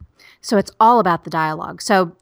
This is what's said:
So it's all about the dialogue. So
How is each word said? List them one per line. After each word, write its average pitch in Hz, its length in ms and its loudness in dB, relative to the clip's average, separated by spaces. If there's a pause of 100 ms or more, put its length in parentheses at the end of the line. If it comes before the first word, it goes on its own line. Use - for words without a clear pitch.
(400)
So - 200 -4
it's 196 100 -4 (100)
all 240 200 6
about 180 240 0
the 156 80 -14
dialogue. 160 500 -6
So 185 400 0